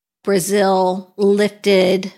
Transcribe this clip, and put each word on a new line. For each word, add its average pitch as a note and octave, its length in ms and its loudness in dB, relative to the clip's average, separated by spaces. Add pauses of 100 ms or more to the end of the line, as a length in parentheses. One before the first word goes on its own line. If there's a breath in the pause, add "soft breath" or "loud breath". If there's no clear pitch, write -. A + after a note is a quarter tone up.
(240)
Brazil F#3+ 920 -2
lifted G3+ 1000 0